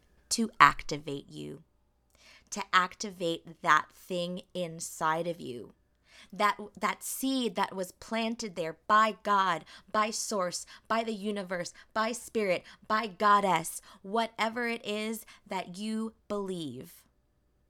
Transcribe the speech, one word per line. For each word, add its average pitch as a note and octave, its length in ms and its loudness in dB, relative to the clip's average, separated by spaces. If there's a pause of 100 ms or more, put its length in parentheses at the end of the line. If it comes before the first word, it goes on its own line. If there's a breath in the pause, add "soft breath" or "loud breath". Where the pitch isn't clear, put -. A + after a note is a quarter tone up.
(300)
to A3+ 300 0
activate C#3+ 720 4
you, D3+ 320 -12 (880 soft breath)
to G3+ 100 -6 (120)
activate F3+ 880 -2
that D#3 320 6
thing F3+ 480 -6 (120)
inside E3 720 -2
of E3+ 140 -4
you, B2 320 -10 (600 loud breath)
that, G3+ 240 2 (200)
that - 240 -2
seed B3+ 540 0
that G3 180 0
was F#3+ 200 -6
planted A3+ 640 -4
there D#3+ 180 -4 (140)
by G#3+ 340 6
God, F#3+ 400 2 (260 loud breath)
by G#3+ 200 0
source, F#3 560 -4 (200 loud breath)
by A3+ 160 0
the A3+ 120 -2
universe, F#3+ 580 -6 (220 loud breath)
by A3 180 2
spirit, G#3 520 -2 (260 loud breath)
by A3 180 2
goddess, G3 720 4 (220 loud breath)
whatever A3+ 680 -2
it A3+ 180 -6
is G#3+ 400 -4 (220 loud breath)
that F3+ 300 -8
you A3 340 -4 (160)
believe. F3 760 -6 (680)